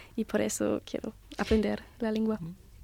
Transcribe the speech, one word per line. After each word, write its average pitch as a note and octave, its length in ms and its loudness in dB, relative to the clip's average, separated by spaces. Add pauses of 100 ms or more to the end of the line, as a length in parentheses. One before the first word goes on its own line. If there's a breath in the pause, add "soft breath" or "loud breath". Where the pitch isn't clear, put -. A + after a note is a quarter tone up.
(140 soft breath)
y A3 100 0
por G#3 160 0
eso G#3+ 480 2
quiero - 260 -4 (240)
aprender G#3 440 2 (160)
la A3 140 0
lengua. A3 260 2 (460)